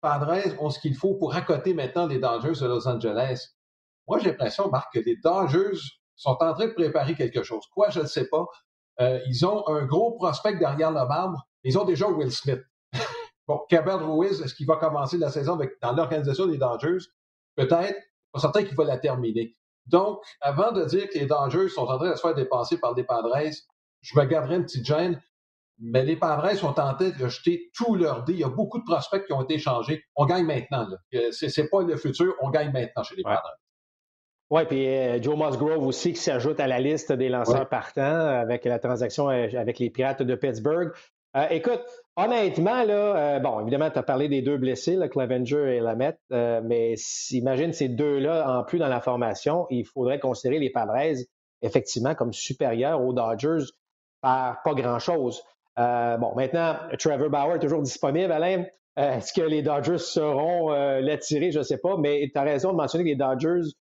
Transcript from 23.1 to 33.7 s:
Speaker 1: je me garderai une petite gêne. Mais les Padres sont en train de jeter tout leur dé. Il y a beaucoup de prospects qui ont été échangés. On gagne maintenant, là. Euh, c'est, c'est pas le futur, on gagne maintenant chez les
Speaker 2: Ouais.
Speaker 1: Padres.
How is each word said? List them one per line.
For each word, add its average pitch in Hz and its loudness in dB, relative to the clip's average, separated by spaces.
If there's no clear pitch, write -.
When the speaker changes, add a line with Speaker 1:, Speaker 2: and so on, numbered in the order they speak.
Speaker 1:
je - 0
me 147 6
garderai 147 0
une 175 0
petite 120 -6
gêne. 170 0
Mais 117 0
les 156 0
Padres 156 0
sont 147 -2
en 139 0
train 190 0
de 135 -4
jeter - -2
tout 233 2
leur 143 0
dé. 147 -2
Il 185 -2
y 151 2
a 131 0
beaucoup 214 -4
de - -12
prospects 190 -2
qui 156 -4
ont 135 0
été 151 -2
échangés. 127 -2
On 147 4
gagne 175 2
maintenant, 127 -2
là. 95 -10
Euh, 117 0
c'est, 147 -4
c'est 151 0
pas 196 2
le 165 0
futur, 165 0
on 135 -2
gagne 139 0
maintenant 120 -2
chez - -12
les 92 -4
Speaker 2:
Ouais. 101 0
Speaker 1:
Padres. - -2